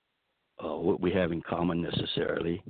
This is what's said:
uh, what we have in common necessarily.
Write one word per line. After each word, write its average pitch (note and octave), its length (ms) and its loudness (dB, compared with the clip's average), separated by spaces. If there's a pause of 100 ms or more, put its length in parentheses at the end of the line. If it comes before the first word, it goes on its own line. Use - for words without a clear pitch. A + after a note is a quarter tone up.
(640)
uh, D#2 120 -4
what E2 240 2
we F2+ 120 4
have F2+ 200 2
in D#2+ 100 -2
common E2+ 400 0
necessarily. E2 880 -2